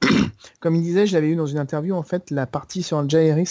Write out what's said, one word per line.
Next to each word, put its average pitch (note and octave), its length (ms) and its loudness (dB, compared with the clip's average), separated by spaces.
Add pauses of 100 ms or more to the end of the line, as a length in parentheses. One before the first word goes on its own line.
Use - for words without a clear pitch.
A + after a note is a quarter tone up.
<clears throat> - 600 0
comme E3 140 0
il E3+ 60 2
disait, F3 240 2
je G3 80 0
l'avais D#3 140 2
eu D#3+ 80 0
dans D#3+ 100 -2
une C#3+ 140 -4
interview, D3+ 360 -4
en E3+ 80 -4
fait, F3+ 280 -6
la C#3 160 -2
partie - 340 -8
sur D3 260 -2
Jaehaerys D#3+ 440 4